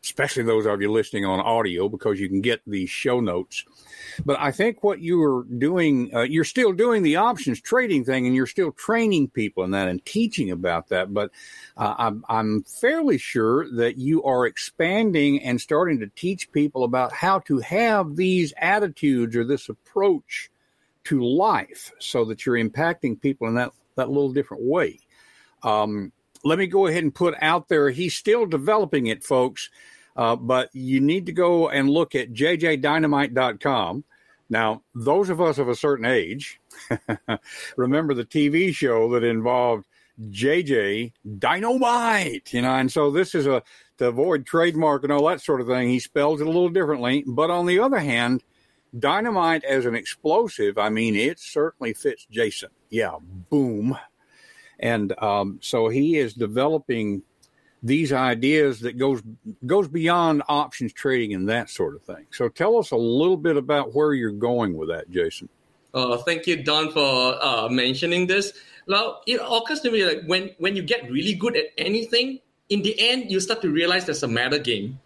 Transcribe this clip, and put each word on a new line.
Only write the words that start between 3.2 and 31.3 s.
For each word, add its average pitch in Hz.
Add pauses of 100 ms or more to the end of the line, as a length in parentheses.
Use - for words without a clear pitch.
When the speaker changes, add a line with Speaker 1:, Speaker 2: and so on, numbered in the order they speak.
Speaker 1:
notes. 92 (600)
But 143
I 143
think 214
what 202
you 170
are 131
doing, 139
uh, 120
you're 156
still 220
doing 214
the 151
options 185
trading 208
thing, 127
and 127
you're 131
still 170
training 214
people 104
in 92
that 98
and 92
teaching 202
about 85
that. 95
But, 101 (460)
uh, 107
I'm, 113
I'm 107
fairly 285
sure 120
that 117
you 143
are 127
expanding 160
and 120
starting 156
to 104
teach -
people 147
about 123
how 190
to 139
have 190
these 180
attitudes 147
or 117
this 131
approach - (560)
to 139
life 135
so 120
that 110
you're 127
impacting 120
people 135
in 113
that, 120 (240)
that 127
little 139
different 135
way. 143 (640)
Um, 107 (320)
let 160
me 190
go 196
ahead 170
and 147
put 175
out 160
there, 147
he's 156
still 226
developing 165
it, 110
folks, 127 (480)
uh, 117
but 127
you 131
need 170
to 175